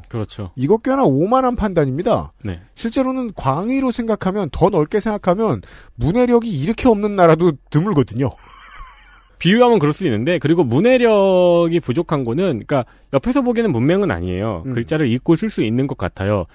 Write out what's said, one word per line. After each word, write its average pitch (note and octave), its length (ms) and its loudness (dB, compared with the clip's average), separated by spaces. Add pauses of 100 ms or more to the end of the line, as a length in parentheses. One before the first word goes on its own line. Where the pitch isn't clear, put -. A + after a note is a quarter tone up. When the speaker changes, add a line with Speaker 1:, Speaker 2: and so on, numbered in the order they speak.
Speaker 1:
그렇죠. G#2+ 460 -8
Speaker 2:
이거 D3 240 0
꽤나 C4 240 -2
오만한 A3+ 540 2
판단입니다. D#3+ 760 -2 (120)
Speaker 1:
네. F2 160 -6 (160)
Speaker 2:
실제로는 B3+ 580 -4
광의로 A#3 560 -2
생각하면, G#3 640 -4
더 F#3 180 2
넓게 F#3+ 300 0
생각하면 G3 600 -2 (360)
문해력이 A#3 520 2
이렇게 G3 400 -2
없는 G#3 280 0
나라도 E3+ 360 4 (180)
드물거든요. C#3+ 600 0 (1080)
Speaker 1:
비유하면 A3+ 400 4
그럴 D3 120 2
수 F#3+ 120 -8
있는데, C3+ 340 -2
그리고 E3 240 2
문해력이 F3+ 1160 2
부족한 D3 420 -2
거는, B2+ 420 -2
그러니까 C3 200 -2 (300)
옆에서 B3 280 0
보기에는 A#3 300 0
문맹은 E3 400 0
아니에요. F2+ 540 -4
Speaker 2:
음. B2+ 80 -6
Speaker 1:
글자를 C#3+ 360 -2
읽고 C3 240 0
쓸 G#3 160 -2
수 F3 140 -4
있는 B2 240 -2
것 C3 100 -10
같아요. F#2+ 460 -4 (100)